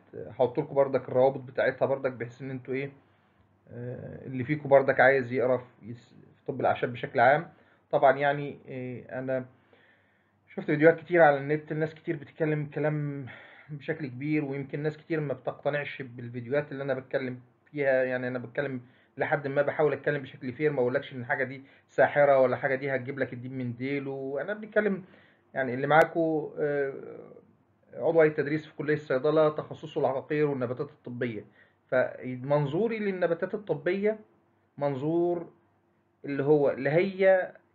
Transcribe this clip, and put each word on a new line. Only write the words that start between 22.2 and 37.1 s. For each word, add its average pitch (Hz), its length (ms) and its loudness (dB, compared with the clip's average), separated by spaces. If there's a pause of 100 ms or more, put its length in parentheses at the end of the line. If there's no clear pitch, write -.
ولا 123 180 6
حاجة 135 180 0
دي 135 200 -4
هتجيب 123 240 -6
لك 127 140 -4
الدين 127 240 -10
من 123 180 -6
ديله. 135 640 -6
أنا 190 120 -6
بنتكلم 214 500 -2 (500)
يعني 131 200 -2
اللي 135 140 -4
معاكو، 156 720 4
آه، 143 340 -2 (1000)
عضو 160 280 2
هيئة 156 120 6
تدريس 151 320 -4
في - 100 -20
كلية 147 180 -2
الصيدلة، 151 560 2
تخصصه - 520 -8
العقاقير 139 460 0
والنباتات 127 420 -4
الطبية. 120 560 -8 (420)
فمنظوري 143 1120 0
للنباتات 185 540 -2
الطبية 196 640 -2 (580)
منظور 165 760 0 (760)
اللي 139 180 -4
هو 143 280 6
لا 139 240 0
هي، 190 580 4 (200)